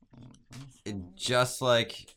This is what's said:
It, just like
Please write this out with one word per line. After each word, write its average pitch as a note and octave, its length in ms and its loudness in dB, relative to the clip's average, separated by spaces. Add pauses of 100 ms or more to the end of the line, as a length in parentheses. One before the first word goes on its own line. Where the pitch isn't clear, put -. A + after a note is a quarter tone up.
(840)
It, G#2 120 -8 (200)
just B2 460 0
like A#2+ 540 2